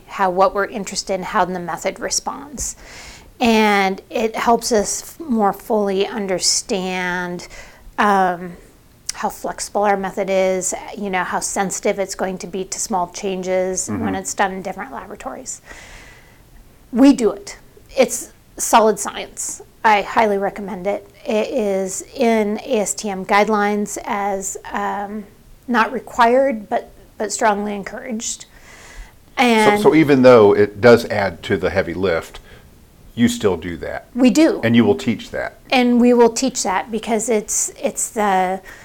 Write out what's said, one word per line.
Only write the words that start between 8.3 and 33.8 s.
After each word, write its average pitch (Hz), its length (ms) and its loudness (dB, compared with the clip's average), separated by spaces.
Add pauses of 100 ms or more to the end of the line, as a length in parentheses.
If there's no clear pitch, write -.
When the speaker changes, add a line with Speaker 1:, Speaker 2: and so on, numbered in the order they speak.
Speaker 1:
how - 140 -4
flexible - 560 -6
our 202 120 4
method 190 320 -6
is, 190 460 0 (240)
you 202 100 -8
know, 185 140 -2
how 185 160 -4
sensitive 196 640 -4
it's 190 160 -6
going 185 220 -6
to 180 100 -14
be 190 160 -8
to - 160 -10
small 180 300 -4
changes 185 800 -4
Speaker 2:
Mm-hmm. 214 160 -4
Speaker 1:
when 196 120 -2
it's 190 180 -8
done 196 180 0
in 190 100 -10
different 190 300 -10
laboratories. 220 680 -14 (1300)
We 269 200 8
do 214 180 4
it. - 280 -12 (380)
It's - 360 0 (240)
solid 220 420 4
science. - 600 -10 (240)
I 214 180 4
highly 214 360 0
recommend 190 480 -6
it. 202 220 -6 (180)
It 220 240 0
is 196 520 -2 (120)
in 226 440 2
A 247 200 -2
S 196 160 -2
T 214 160 -8
M 190 160 -8
guidelines 208 800 0
as, 202 520 -4 (160)
um, 202 520 -6 (440)
not 226 240 2
required, 240 760 2
but, - 220 -4 (280)
but 208 140 -6
strongly 208 420 0
encouraged. 220 680 -10
Speaker 2:
So, - 60 -20 (880)
Speaker 1:
And 220 460 4
Speaker 2:
so 143 120 6
even 143 280 6
though 113 320 10
it 101 260 2
does 117 260 8
add 98 380 -2
to 98 120 0
the 87 140 0
heavy 85 220 -2
lift, 87 460 -2 (760)
you - 140 4
still 196 280 0
do 85 220 -8
that? - 360 -10